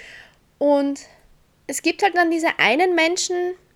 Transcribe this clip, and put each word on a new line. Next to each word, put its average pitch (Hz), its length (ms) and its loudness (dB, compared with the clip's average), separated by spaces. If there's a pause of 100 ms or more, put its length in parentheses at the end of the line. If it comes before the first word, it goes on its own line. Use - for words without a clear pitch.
(560)
Und 285 440 0 (640)
es - 160 -10
gibt 330 200 -2
halt 359 140 2
dann 349 140 2
diese 330 280 -2
einen 311 360 2
Menschen, 349 420 -2 (400)